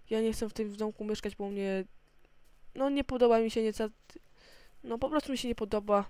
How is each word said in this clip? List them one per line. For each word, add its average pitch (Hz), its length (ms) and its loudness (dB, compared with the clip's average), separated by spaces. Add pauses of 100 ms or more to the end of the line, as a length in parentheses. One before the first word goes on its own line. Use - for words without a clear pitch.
(100)
Ja 220 100 2
nie 226 120 2
chcę 214 160 -2
w - 40 -10
tym 208 240 -4
domku 214 280 -4
mieszkać, 208 320 -4
bo 196 140 -4
mnie... 196 340 -2 (920)
No, 269 160 2
nie 277 140 2
podoba 233 360 6
mi 226 100 0
się, 220 120 0
nie 220 100 0
ca-, 214 160 -2 (960)
no, 233 140 -6
po 269 100 0
prostu 294 240 0
mi 247 60 0
się 247 100 -4
nie 233 60 -2
podoba. 208 560 2